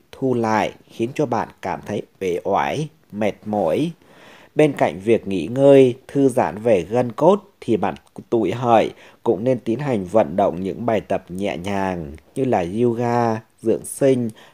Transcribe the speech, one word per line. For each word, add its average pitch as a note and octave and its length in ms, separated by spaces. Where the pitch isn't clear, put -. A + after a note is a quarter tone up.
thu C3 220
lại A2 380
khiến A#2 240
cho D3+ 100
bạn A#2 220
cảm F2 240
thấy G#2 160
uể F2 240
oải, F#2 460
mệt G#2 220
mỏi. G#2+ 460
Bên D3+ 180
cạnh F2+ 300
việc G#2 240
nghỉ F2+ 200
ngơi, C3+ 480
thư C#3 220
giãn G#2 320
về A2 200
gân A#2 300
cốt F3+ 280
thì A2 160
bạn F2+ 180
tuổi G#2+ 220
Hợi A#2 400
cũng G#2+ 200
nên B2 160
tiến A2+ 200
hành B2 260
vận F2+ 300
động F2+ 280
những F#2+ 220
bài A2 160
tập F#2 280
nhẹ F2+ 280
nhàng F#2 540
như C3+ 100
là G#2+ 200
yoga, A#2+ 600
dưỡng A2 240
sinh B2 440